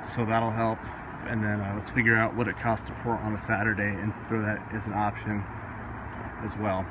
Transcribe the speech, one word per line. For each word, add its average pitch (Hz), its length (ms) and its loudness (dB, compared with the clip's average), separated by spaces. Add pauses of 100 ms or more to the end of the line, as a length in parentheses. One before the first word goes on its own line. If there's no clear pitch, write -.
So - 220 0
that'll 113 260 4
help. 113 280 2 (480)
And 110 160 0
then, 104 180 2
uh, 101 120 -2
let's 104 180 -4
figure 113 260 6
out 110 180 4
what 113 120 2
it 90 120 -2
costs 110 280 0
to - 60 -8 (100)
pour 117 100 2
on 107 200 0
a 104 40 -2
Saturday 104 520 2
and 104 240 -2 (140)
throw 110 140 2
that 107 180 0 (140)
as 107 140 -2
an 104 60 -2
option 104 500 0 (1000)
as 104 140 -4
well. 95 340 0